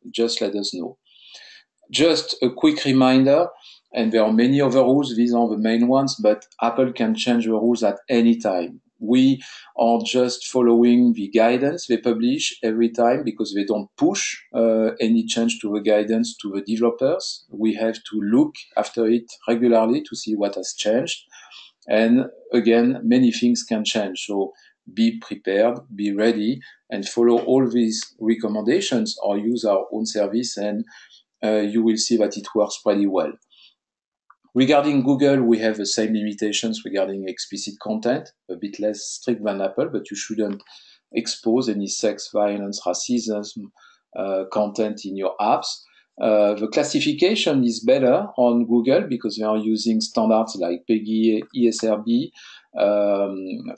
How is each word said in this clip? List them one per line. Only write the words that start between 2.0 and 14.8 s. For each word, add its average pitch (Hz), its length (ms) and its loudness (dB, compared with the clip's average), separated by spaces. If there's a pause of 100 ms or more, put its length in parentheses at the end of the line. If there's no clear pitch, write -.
a 123 80 2
quick 151 340 0
reminder, 135 640 4 (480)
and - 180 0
there 113 100 4
are 220 120 2
many 139 260 4
other 131 200 2
rules. 131 360 2
These 120 160 2
are 120 160 2
the 107 80 -4
main 113 320 2
ones, 135 340 0
but 107 220 2 (160)
Apple 120 320 0
can 110 220 -2
change 117 320 0
the 113 60 0
rules 110 300 2
at 101 180 0 (100)
any 117 280 4
time. 92 440 -4 (220)
We 131 380 4 (340)
are 117 300 4
just 123 400 -2
following 120 680 4
the 104 160 -6
guidance 123 600 2
they 120 80 2
publish 120 680 -2
every 113 280 2
time 120 340 0
because 107 280 -6
they 98 120 -2
don't 104 320 -4
push, - 400 -2 (180)
uh, 110 360 2 (100)